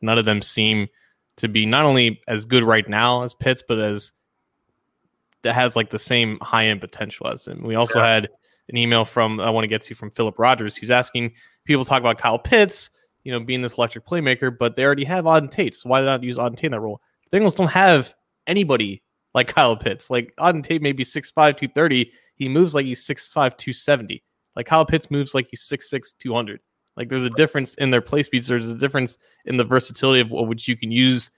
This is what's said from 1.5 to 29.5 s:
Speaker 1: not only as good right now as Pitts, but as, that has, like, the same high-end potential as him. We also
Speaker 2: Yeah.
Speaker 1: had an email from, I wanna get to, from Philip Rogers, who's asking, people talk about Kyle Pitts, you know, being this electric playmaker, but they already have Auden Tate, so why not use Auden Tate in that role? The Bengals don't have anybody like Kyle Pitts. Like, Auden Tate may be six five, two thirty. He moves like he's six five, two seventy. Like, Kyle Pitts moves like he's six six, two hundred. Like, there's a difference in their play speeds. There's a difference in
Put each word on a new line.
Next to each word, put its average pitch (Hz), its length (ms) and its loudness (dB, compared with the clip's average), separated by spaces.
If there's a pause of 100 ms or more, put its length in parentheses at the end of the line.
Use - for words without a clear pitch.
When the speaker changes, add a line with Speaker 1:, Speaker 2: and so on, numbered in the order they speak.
Speaker 1:
not 127 180 2
only 127 440 4
as 110 180 -4
good 120 180 4
right 110 240 4
now 120 360 2
as 123 100 -10
Pitts, 127 340 -2
but 113 120 0
as, 104 320 -4 (1300)
that 117 120 0
has, 123 220 2
like, 113 140 0
the 107 100 -6
same 113 400 0
high-end 110 400 0
potential - 480 -10
as - 200 -10
him. - 160 -14
We 113 120 -4
also 117 240 2
Speaker 2:
Yeah. 113 80 4
Speaker 1:
had 110 220 2 (400)
an 120 80 -4
email 117 260 4
from, 110 360 -2
I 107 100 -2
wanna 110 180 0
get 110 160 -4
to, 117 120 -16
from 107 160 -14
Philip 110 280 -4
Rogers, 117 360 2
who's 113 160 -4
asking, 123 420 0 (320)
people 143 200 2
talk 135 140 2
about 117 200 0
Kyle 117 200 0
Pitts, - 500 2 (340)
you 135 80 -10
know, 123 80 -4
being 127 220 -4
this 120 120 -6
electric 117 320 -2
playmaker, 135 500 -2
but 117 200 -2
they 131 100 0
already 139 180 2
have 165 220 -2
Auden 160 260 2
Tate, - 240 -4
so - 140 -10
why 131 120 4
not 135 220 0
use 123 140 -6
Auden 120 180 -2
Tate - 100 -8
in 151 60 -2
that 113 80 -6
role? 107 220 -8 (280)
The 185 80 2
Bengals 202 200 2
don't 185 140 2
have 175 440 4 (300)
anybody 131 580 0 (300)
like 123 160 2
Kyle 123 260 4
Pitts. - 340 -6
Like, 120 280 -4
Auden 160 260 2
Tate 160 180 -2
may 143 120 0
be 131 100 -4
six - 260 -10
five, 151 280 4
two 139 100 -6
thirty. 139 460 0 (220)
He 135 120 -6
moves 151 260 2
like 143 120 0
he's 127 180 -8
six - 240 -8
five, 135 300 0
two - 160 -10
seventy. 123 500 -2 (320)
Like, 120 120 -10
Kyle 160 180 4
Pitts 156 260 -2
moves 143 240 -2
like 131 140 -2
he's - 120 -12
six - 280 -8
six, 131 240 -8
two 123 200 -8
hundred. 110 280 -6 (340)
Like, 120 140 -10
there's 131 160 -2
a 123 40 -2
difference 143 460 0
in 135 160 0
their 120 100 4
play 143 220 -2
speeds. 127 240 -2
There's 117 240 -2
a 117 60 -8
difference 135 400 -2 (280)
in 127 120 -4